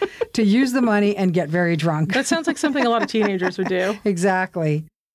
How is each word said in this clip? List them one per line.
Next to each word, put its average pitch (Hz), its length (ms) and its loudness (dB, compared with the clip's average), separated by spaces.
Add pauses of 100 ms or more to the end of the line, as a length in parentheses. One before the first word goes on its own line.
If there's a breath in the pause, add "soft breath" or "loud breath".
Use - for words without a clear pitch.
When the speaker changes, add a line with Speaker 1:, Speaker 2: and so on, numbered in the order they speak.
(120)
Speaker 1:
<laughs> - 220 -6
Speaker 2:
to 233 100 2
use 240 300 4
the 262 80 0
money 208 340 2
and 190 180 0
get 160 140 0
very 170 300 0
drunk. 156 360 0
Speaker 1:
That 262 140 -2
sounds 330 200 -2
like 320 100 -4
something 285 280 0
a 233 40 4
lot 233 120 2
of - 60 -2
teenagers 196 500 -2
would 190 120 -2
do. 185 320 -2
Speaker 2:
<laughs> - 40 -20
Exactly. 180 760 0 (320)